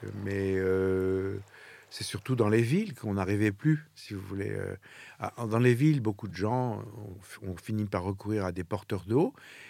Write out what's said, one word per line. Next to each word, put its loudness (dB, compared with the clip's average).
mais, 0
euh, 2
c'est -10
surtout -4
dans 4
les 6
villes 0
qu'on -4
n'arrivait 2
plus, 2
si -12
vous -8
voulez. -6
Euh, -6
à, -6
dans 2
les 8
villes, 4
beaucoup -2
de -10
gens 0
ont, -6
ont -6
fini -2
par -2
recourir -2
à -2
des -6
porteurs -6
d'eau, 2